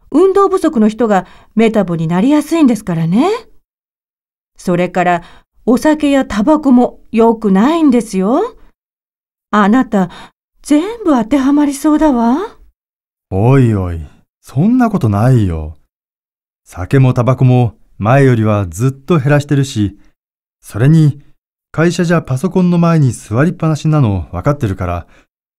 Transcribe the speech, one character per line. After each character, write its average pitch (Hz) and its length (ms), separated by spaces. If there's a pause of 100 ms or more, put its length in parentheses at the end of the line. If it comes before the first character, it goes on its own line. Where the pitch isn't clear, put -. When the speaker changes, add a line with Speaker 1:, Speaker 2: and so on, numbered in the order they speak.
(120)
Speaker 1:
運 370 200
動 392 160
不 381 120
足 311 180
の 214 100
人 220 200
が 185 180 (300)
メ 220 160
タ 214 100
ボ 170 140
に 160 100
な 175 140
り 262 100
や 294 140
す 320 120
い 330 60
ん 262 60
で 226 80
す - 80
か 175 100
ら 165 140
ね。 247 200 (1300)
そ 175 200
れ 180 120
か 180 140
ら、 175 220 (420)
お 240 120
酒 302 340
や 269 140
タ 208 180
バ 311 160
コ 269 100
も 247 400
良 226 240
く 220 160
な 220 240
い 330 80
ん 294 80
で 240 120
す 196 160
よ。 285 380 (960)
あ 202 180
な 262 160
た、 190 260 (520)
全 392 400
部 359 80
当 240 140
て 277 140
は 269 140
ま 294 140
り 277 80
そ 302 200
う 302 40
だ 302 140
わ。 247 440 (760)
Speaker 2:
お 117 280
い 113 160
お 90 180
い、 80 140 (340)
そ - 200
ん 233 180
な 233 120
こ 185 100
と 117 80
な 107 240
い 107 160
よ。 80 260 (960)
酒 90 280
も 127 160
タ 123 100
バ 127 100
コ 131 120
も 123 320 (180)
前 131 280
よ 127 100
り 110 100
は 104 240
ず 98 200
っ 131 40
と 165 260
減 143 120
ら 147 100
し 143 60
て 147 100
る 135 80
し、 104 340 (640)
そ - 180
れ 160 120
に、 156 320 (500)
会 170 200
社 180 120
じ 175 80
ゃ 165 80
パ 131 160
ソ 180 140
コ 185 100
ン 180 80
の 175 80
前 170 220
に 131 140
座 117 300
り 175 100
っ - 20
ぱ 160 140
な 156 80
し 156 120
な 151 140
の 98 300
分 90 100
か 143 80
っ 143 80
て 110 100
る 95 80
か 95 80
ら、 87 220 (520)